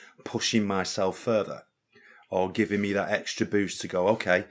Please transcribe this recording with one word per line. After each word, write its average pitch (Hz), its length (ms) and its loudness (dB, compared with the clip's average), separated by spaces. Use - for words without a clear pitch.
pushing 107 400 0
myself 95 520 0
further 98 460 -2
or 92 220 0
giving 101 300 0
me 101 120 0
that 98 180 0
extra - 340 -2
boost 101 360 -2
to - 60 -6
go, 90 220 0
"Okay, 98 420 2